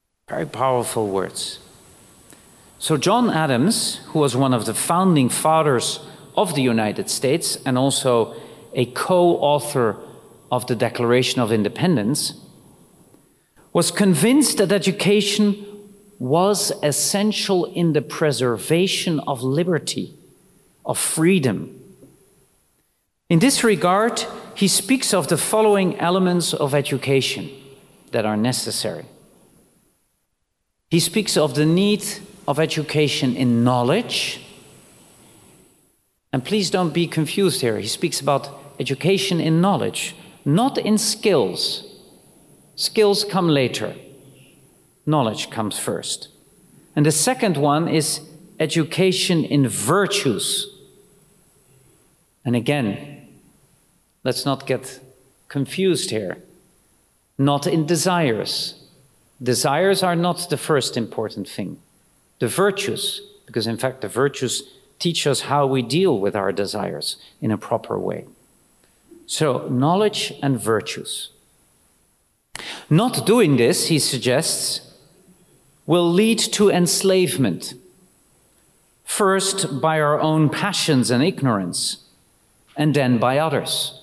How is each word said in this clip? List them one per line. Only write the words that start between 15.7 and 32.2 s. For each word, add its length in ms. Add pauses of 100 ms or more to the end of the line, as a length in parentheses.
was 520 (120)
essential 800
in 280
the 80
preservation 1200
of 220
liberty, 720 (720)
of 120
freedom. 800 (1500)
In 100
this 240
regard, 640 (300)
he 140
speaks 440
of 140
the 100
following 640
elements 540
of 200
education 760 (640)
that 140
are 120
necessary. 680 (1800)
He 100
speaks 360
of 200
the 100
need 400 (420)